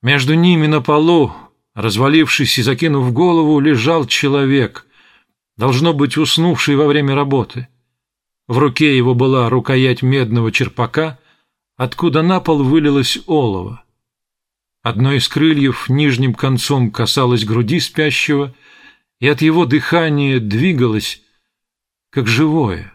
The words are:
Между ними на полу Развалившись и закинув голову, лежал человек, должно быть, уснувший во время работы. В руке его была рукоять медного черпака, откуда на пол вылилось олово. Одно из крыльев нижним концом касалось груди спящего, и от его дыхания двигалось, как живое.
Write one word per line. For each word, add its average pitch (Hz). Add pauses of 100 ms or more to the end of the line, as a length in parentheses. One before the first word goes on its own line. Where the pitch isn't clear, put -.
Между 135
ними 165
на 151
полу 151 (420)
Развалившись 131
и 127
закинув 135
голову, 156
лежал 143
человек, 139 (720)
должно 131
быть, 139
уснувший 156
во 151
время 143
работы. 139 (800)
В 123
руке 143
его 127
была 127
рукоять 131
медного 120
черпака, 127 (560)
откуда 139
на 180
пол 156
вылилось 143
олово. 113 (1000)
Одно 120
из 139
крыльев 143
нижним 131
концом 131
касалось 120
груди 117
спящего, 143 (640)
и 123
от 143
его 156
дыхания 143
двигалось, 113 (880)
как 127
живое. 117